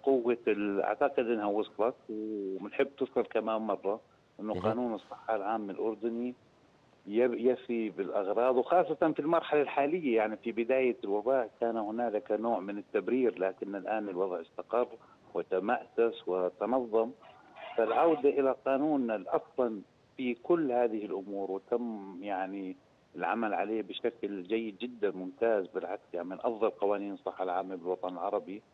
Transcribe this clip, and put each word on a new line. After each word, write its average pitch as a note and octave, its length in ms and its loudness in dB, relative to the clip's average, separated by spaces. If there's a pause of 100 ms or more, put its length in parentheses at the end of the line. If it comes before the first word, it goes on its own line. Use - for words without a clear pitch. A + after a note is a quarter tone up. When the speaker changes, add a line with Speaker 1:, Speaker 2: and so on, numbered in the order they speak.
Speaker 1:
قوة B2 440 4
ال-، G2+ 340 2
أعتقد C3 460 2
إنها A2+ 200 0
وصلت، G#2 480 0 (160)
وبنحب G#2 840 -4
تصل B2 260 0
كمان A2 400 -2
مرة، G#2 380 -2 (400)
إنه G#2+ 140 -4
Speaker 2:
مهم. F2+ 80 -4
Speaker 1:
قانون A2+ 320 0
الصحة - 420 -6
العامة G#2 360 -2
الأردني A2+ 640 -2 (720)
يب-، A#2+ 280 4
يفي A#2 560 0
بالأغراض، G2+ 680 2
وخاصة E3 560 2
في - 80 -4
المرحلة D3+ 420 2
الحالية. C#3+ 540 2
يعني A2 200 2
في A2+ 160 -4
بداية A#2+ 520 2
الوباء G#2+ 460 2 (100)
كان A#2 160 0
هنالك G#2+ 560 -2
نوع G#2+ 280 0
من G2+ 180 -6
التبرير، A2 600 0
لكن F#2+ 380 -2
الآن G2+ 320 -2
الوضع F2+ 320 -2
استقر A2+ 480 -2 (460)
وتمأسس G#2+ 960 0
وتنظم، A2 840 0 (680)
فالعودة C3 520 4
إلى C3+ 280 2 (100)
قانوننا C3+ 500 2
الأصلًا A2+ 640 -2 (360)
في B2 180 -2
كل D#3+ 380 2
هذه A2+ 340 2
الأمور، G2 440 -4
وتم G2+ 720 -4
يعني F#2+ 540 -4 (400)
العمل G2+ 380 0
عليه G#2 280 0
بشكل G2+ 600 -4
جيد G#2+ 360 -2
جدًا A2+ 320 -2
ممتاز، F#2 560 0
بالعكس F2+ 360 -6 (120)
يعني F2 140 -4
من F#2 120 -8
أفضل A2+ 300 0
قوانين G2+ 420 0
الصحة F#2 320 -6
العامة F#2 320 -2
بالوطن F2+ 360 -4
العربي. F#2+ 500 -4 (100)